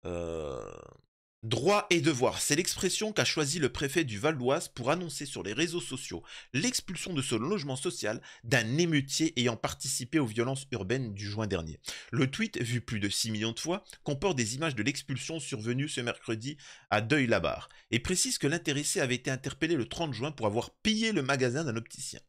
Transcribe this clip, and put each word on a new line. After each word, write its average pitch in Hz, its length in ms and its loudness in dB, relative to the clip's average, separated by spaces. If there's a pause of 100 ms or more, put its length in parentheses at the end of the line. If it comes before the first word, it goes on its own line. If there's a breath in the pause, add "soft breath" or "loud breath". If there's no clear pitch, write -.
Euh... 80 640 -6 (680)
Droit 127 480 2
et 170 100 6
devoir, 127 400 2
c'est - 140 2
l'expression 190 580 0
qu'a 131 120 4
choisi 147 340 0
le 131 140 2
préfet 156 320 0
du 110 120 -6
Val 143 220 0
d'Oise 131 300 2
pour 123 240 -2
annoncer 165 340 -4
sur 107 160 -6
les 95 100 -4
réseaux 165 280 0
sociaux - 420 -8 (300 loud breath)
l'expulsion 190 600 -2
de 147 80 0
son 127 180 0
logement 143 360 -2
social 120 480 -4 (220 loud breath)
d'un 117 340 2
émeutier 156 600 2
ayant 120 180 2
participé - 640 -2
aux 135 60 2
violences 120 440 -2
urbaines 110 440 -2
du 104 140 -8
juin 107 200 -2
dernier. 82 320 -2 (320 loud breath)
Le 131 180 4
tweet, 214 320 -2
vu 120 180 -2
plus 110 200 -4
de 101 80 0
six 110 240 0
millions 107 180 0
de 113 80 -6
fois, 175 240 -2 (220 loud breath)
comporte 147 320 0
des 117 180 2
images 147 220 -2
de 127 80 0
l'expulsion 139 560 -2
survenue 123 480 -2
ce 131 120 -4
mercredi 120 560 -4 (340 loud breath)
à 107 100 4
Deuil-la-Barre 113 680 2 (220 loud breath)
et 117 80 2
précise 185 400 0
que - 80 0
l'intéressé 147 540 0
avait 127 160 2
été 135 160 -2
interpellé 147 420 -2
le 123 140 0
trente 156 260 -4
juin 123 160 -4
pour 110 160 4
avoir 107 300 2
pillé 220 340 2
le 175 120 4
magasin 131 420 2
d'un 117 120 0
opticien. - 520 -8